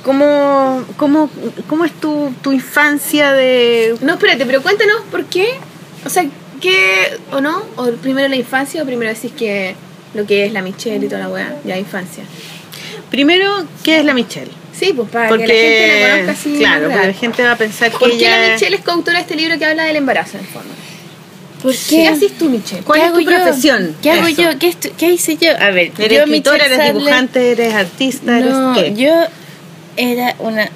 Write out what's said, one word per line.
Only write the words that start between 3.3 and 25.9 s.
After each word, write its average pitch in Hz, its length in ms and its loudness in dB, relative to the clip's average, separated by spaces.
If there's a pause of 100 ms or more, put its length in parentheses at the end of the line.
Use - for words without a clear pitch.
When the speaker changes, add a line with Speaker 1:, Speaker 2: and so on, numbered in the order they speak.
Speaker 1:
de 240 680 2
Speaker 2:
No, 285 120 0
espérate, 330 320 2
pero 262 180 0
cuéntanos 415 380 2 (100)
por - 140 -4
qué, 370 220 0 (580)
o 277 40 -8
sea, 359 160 0 (360)
¿qué, 381 560 2 (140)
o 277 100 -2
no? 330 220 -2 (140)
¿O 247 160 -2
primero 262 340 -2
la 269 80 -2
infancia 269 480 -4
o - 20 -4
primero 233 260 -4
decís 220 260 -8
que 202 380 -4 (380)
lo 208 140 -4
que 202 180 2
es 214 80 -4
la 196 80 -4
Michelle 202 440 -6
y 202 40 -4
toda 196 120 -6
la 185 80 -8
weá, 190 260 -8 (100)
ya 190 120 -6
infancia? 190 460 -10 (880)
Speaker 1:
Primero, 359 540 2 (180)
¿qué 311 160 2
es 294 60 2
la 294 80 2
Michelle? 190 380 -4 (280)
Speaker 2:
Sí, 370 160 0
pues, 220 140 -4
para 233 200 -2
Speaker 1:
Porque, 226 160 2
Speaker 2:
que 233 60 2
la 226 60 6
gente 220 460 4
la 208 80 4
conozca 196 200 0
así 294 260 -4
Speaker 1:
claro, 208 160 2
Speaker 2:
más 151 100 0
Speaker 1:
porque 185 160 -2
Speaker 2:
real. 190 80 2
Speaker 1:
la 196 120 0
gente 247 240 -2
va 240 80 4
a 240 60 2
pensar 220 340 -2
Speaker 2:
¿Por 240 200 2
Speaker 1:
que 233 60 0
Speaker 2:
qué 233 120 2
la 226 160 2
Speaker 1:
ella 226 80 4
Speaker 2:
Michelle 359 240 0
es - 60 -6
coautora 349 340 -2
de 359 60 -2
este 349 120 -8
libro 320 220 -2
que 311 80 -4
habla 311 180 0
del 311 140 -2
embarazo, 226 400 -2
en 190 80 -12
el - 40 -18
fondo? 107 200 -14 (920)
Speaker 3:
¿Por 262 120 0
Speaker 1:
Sí. - 240 -4
Speaker 3:
qué? 330 60 6
Speaker 2:
¿Qué 320 40 4
haces 320 300 2
tú, 320 120 0
Michelle? 202 340 -4
Speaker 1:
¿Cuál 302 180 2
Speaker 3:
¿Qué 330 60 4
Speaker 1:
es 349 40 2
tu 339 80 2
Speaker 3:
hago 330 100 0
yo? 359 140 4
Speaker 1:
profesión? 247 580 2
Speaker 3:
¿Qué 294 100 2
hago 330 160 2
Speaker 1:
Eso. 330 160 0
Speaker 3:
yo? 311 160 0
¿Qué 349 100 2
estu-, - 280 -6
qué 330 140 2
hice 339 260 0
yo? 330 220 4
A 202 120 2
ver, 180 260 2